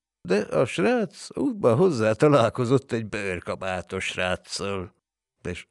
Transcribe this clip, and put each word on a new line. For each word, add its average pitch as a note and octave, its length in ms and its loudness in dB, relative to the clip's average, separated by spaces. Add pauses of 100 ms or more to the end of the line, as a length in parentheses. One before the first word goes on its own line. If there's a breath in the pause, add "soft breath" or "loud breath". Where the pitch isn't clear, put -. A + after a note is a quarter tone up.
(220)
de F3+ 160 0
a D#3+ 280 0
srác G#3 720 -2
útban G3+ 400 2
hozzá B2+ 360 2
találkozott B2+ 760 2
egy A#2 140 -2
bőrkabátos F#2+ 1000 -6
sráccal, F#2 920 -4 (500)
és F2 240 -10